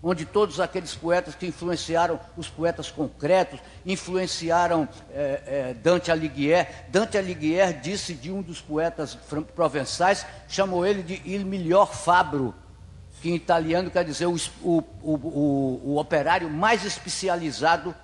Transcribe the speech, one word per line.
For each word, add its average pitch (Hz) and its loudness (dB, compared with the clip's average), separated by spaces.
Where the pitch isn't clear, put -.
onde 165 0
todos 185 2
aqueles 175 -4
poetas 175 0
que 180 -8
influenciaram 170 -2
os 165 -10
poetas 165 -4
concretos, 156 0
influenciaram, 175 0
é, 139 -4
é, 131 -4
Dante 165 2
Alighieri. 156 2
Dante 214 2
Alighieri 180 2
disse 170 -6
de 143 -10
um 196 -6
dos 170 -12
poetas 156 -4
fran-, 156 -6
provençais, 160 0
chamou 185 0
ele 196 0
de 165 -8
Il 190 -4
Miglior 190 4
Fabbro, 147 2
que 165 -2
em 175 0
italiano 170 2
quer 175 2
dizer 160 -2
o 175 2
es-, 156 -4
o, 165 2
o, 156 0
o, 139 0
o 143 0
operário 160 0
mais 196 2
especializado 170 -2